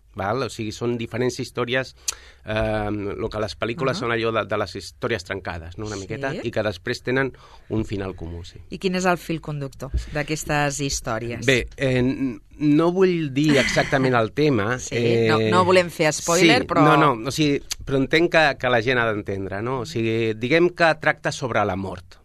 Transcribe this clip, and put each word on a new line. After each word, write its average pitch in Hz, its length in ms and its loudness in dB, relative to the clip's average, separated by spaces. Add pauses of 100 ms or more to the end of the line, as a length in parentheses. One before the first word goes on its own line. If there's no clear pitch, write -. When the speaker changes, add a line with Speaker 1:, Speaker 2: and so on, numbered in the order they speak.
(160)
Speaker 1:
val? 104 280 -2
O 110 60 -4
sigui, 107 220 -8
són 120 260 -4
diferents 120 420 -4
històries, 123 560 -4 (500)
eh, 107 460 -2
lo 104 380 -4
que 107 100 -6
les 107 200 -6
pel·lícules 123 380 -2
Speaker 2:
Mhm. - 20 -8
Speaker 1:
són 117 120 -2
allò 113 200 0
de, 107 160 0
de 104 100 -2
les 104 180 -4
històries 107 480 -6
trencades, 87 540 -8
no? 107 100 -8
Una 107 80 -6
Speaker 2:
Sí. 98 60 -6
Speaker 1:
miqueta, 110 340 -6
i 127 160 -6
que 107 120 -2
després 113 400 -4
tenen 131 300 0 (360)
un 110 160 0
final 98 300 -6
comú, 85 300 -12
sí. - 140 -20 (100)
Speaker 2:
I 76 80 -10
quin 180 180 -2
és 185 100 -2
el 180 120 2
fil 160 240 -6
conductor 139 500 -10 (220)
d'aquestes 147 640 -2
històries? 120 680 -4
Speaker 1:
Bé, 123 220 2 (100)
eh, 131 240 2
n-, 127 380 -2 (200)
no 151 320 4
vull 175 420 2
dir 147 240 4
exactament 131 580 2
el 113 180 2
tema, 127 460 2
Speaker 2:
<laughs> - 0 -
Sí, 117 480 2
no, 107 120 4
Speaker 1:
eh, 110 120 2
Speaker 2:
no 180 140 4
volem 180 240 6
fer 151 240 0
spoiler, 185 480 4
Speaker 1:
sí, - 60 -4
Speaker 2:
però 170 160 4
Speaker 1:
no, 156 140 8
no, 135 300 2
o 135 40 -4
sigui, 147 300 0 (240)
però 135 120 0
entenc 160 340 2
que, 151 280 4
que 127 100 0
la 120 120 4
gent 123 180 2
ha 117 120 2
d'entendre, 98 500 -4
no? 127 200 -4
O 113 40 -6
sigui, 113 500 -2
diguem 151 340 2
que 170 320 2
tracta 151 300 -2
sobre 117 340 -2
la 95 100 0
mort 92 500 -8